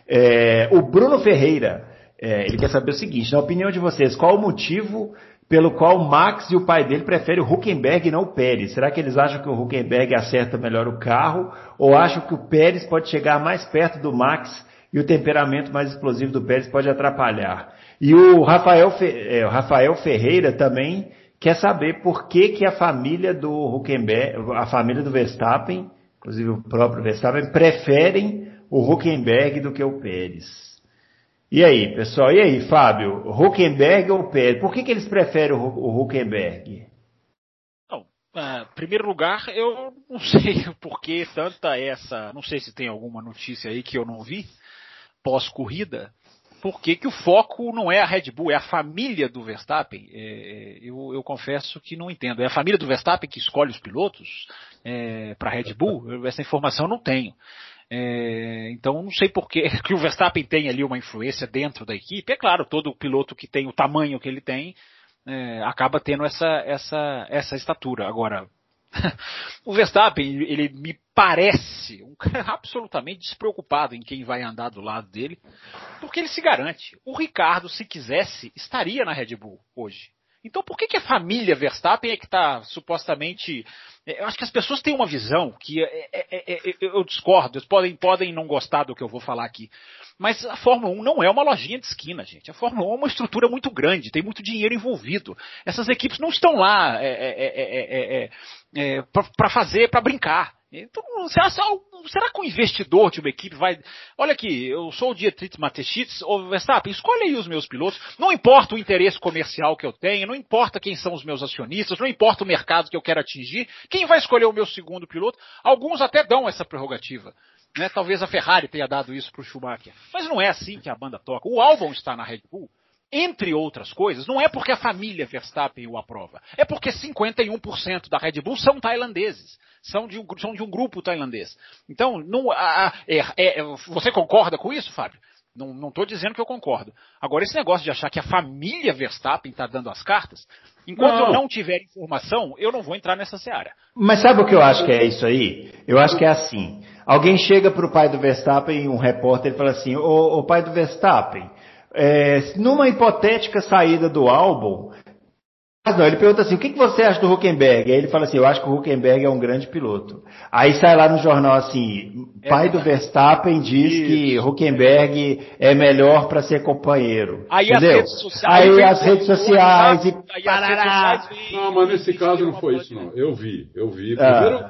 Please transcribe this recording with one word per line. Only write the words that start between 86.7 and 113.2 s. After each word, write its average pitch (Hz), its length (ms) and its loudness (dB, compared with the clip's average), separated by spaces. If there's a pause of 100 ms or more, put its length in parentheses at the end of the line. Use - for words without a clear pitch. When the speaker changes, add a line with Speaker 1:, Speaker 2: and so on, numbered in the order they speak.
Speaker 2:
eu 190 220 -4
discordo, 170 540 0
eles - 100 -14
podem, 185 280 0
podem 185 380 0
não 160 140 -10
gostar 147 360 -2
do 127 120 -10
que - 80 -12
eu 120 40 -8
vou 117 120 -14
falar 117 260 -8
aqui, 110 240 -18 (480)
mas 220 280 -4
a 294 100 -12
Fórmula 233 380 0
um 214 100 -12
não 294 200 0
é 180 60 4
uma 269 140 2
lojinha 220 360 -2
de - 60 -20
esquina, 165 380 -14
gente. - 260 -20
A - 60 -20
Fórmula 240 340 -6
um 220 40 -4
é 247 40 -6
uma 285 100 -4
estrutura 247 400 -2
muito 254 220 -6
grande, 143 420 -2
tem 156 120 -4
muito 214 180 -12
dinheiro 214 320 -4
envolvido. 185 640 -8 (280)
Essas 208 240 -6
equipes - 300 -4
não 320 100 -4
estão 330 280 2
lá, 185 440 2
é, 135 60 -4
é, 127 240 -6
é, 135 300 -6
é, 123 200 -6
é, 127 420 -6
é, 110 60 -12 (680)
é, 135 60 -6
pra, 196 200 -2 (120)
pra 214 140 2
fazer, 226 400 0
pra 240 120 0
brincar. 180 520 -2 (200)
Então, 233 300 -16 (200)
você 339 180 -4
acha, 381 200 0 (460)
será 427 240 -4
que - 80 -12
um 381 60 -10
investidor 202 640 2
de - 80 -12
uma 147 80 -8
equipe 160 300 -12
vai, 170 200 -2 (400)
"Olha 294 140 0
aqui, 151 380 -6
eu 160 240 -8
sou 254 180 -4
o - 20 -8
Dietrich 185 460 -6
Mateschitz, 151 640 -8
ô 185 260 -6
Verstappen, 196 460 -2
escolhe 466 300 -2
aí 311 120 -2
os 214 100 -8
meus 160 220 -8
pilotos, 175 320 -8 (180)
não 370 140 0
importa 254 440 6
o - 20 -8
interesse 190 420 0
comercial 160 560 -4
que - 100 -10
eu 165 60 -6
tenho, 196 360 -4
não 240 80 -10
importa 226 440 -2
quem 196 160 -8
são 175 180 -8
os 139 120 -14
meus 143 180 -8
acionistas, 143 560 -10
não 262 80 -4
importa 214 380 2
o - 20 -6
mercado 165 420 0
que - 60 -8
eu 160 60 -6
quero 160 180 -2
atingir, 143 480 -10 (220)